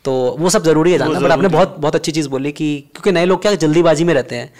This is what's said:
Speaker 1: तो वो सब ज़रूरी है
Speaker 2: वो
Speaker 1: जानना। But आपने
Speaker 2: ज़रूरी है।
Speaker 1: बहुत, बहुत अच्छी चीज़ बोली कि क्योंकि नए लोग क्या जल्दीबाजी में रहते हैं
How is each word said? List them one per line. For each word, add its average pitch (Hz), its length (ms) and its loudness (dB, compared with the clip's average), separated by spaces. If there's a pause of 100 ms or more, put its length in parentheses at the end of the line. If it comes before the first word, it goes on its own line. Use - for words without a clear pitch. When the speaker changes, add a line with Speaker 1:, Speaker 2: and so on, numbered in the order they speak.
Speaker 1:
तो 127 340 -2
वो 175 100 0
सब 170 140 0
ज़रूरी 160 280 4
है 170 60 2
Speaker 2:
वो 135 80 0
Speaker 1:
जानना। 156 140 -2
But 139 120 0
आपने 160 100 2
Speaker 2:
ज़रूरी 170 160 2
है। 156 80 4
Speaker 1:
बहुत, - 140 -12
बहुत 151 160 -2
अच्छी 160 160 -2
चीज़ 147 180 -4
बोली 135 220 -4
कि 147 280 -4
क्योंकि - 320 -4
नए 175 140 2
लोग 185 160 0
क्या 208 140 0
जल्दीबाजी 160 480 2
में 170 100 2
रहते 127 220 -2
हैं 120 240 -12